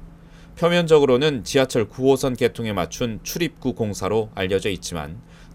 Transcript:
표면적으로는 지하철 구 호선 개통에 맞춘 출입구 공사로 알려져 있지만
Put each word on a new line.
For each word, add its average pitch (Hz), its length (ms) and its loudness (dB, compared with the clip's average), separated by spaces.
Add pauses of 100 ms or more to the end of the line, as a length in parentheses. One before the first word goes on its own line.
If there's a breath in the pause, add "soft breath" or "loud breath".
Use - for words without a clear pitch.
(560 loud breath)
표면적으로는 151 880 4
지하철 127 460 0
구 131 220 2
호선 131 240 0
개통에 113 380 -2
맞춘 101 500 -4
출입구 151 500 -4
공사로 104 600 -4
알려져 95 340 0
있지만 82 500 -8 (360 loud breath)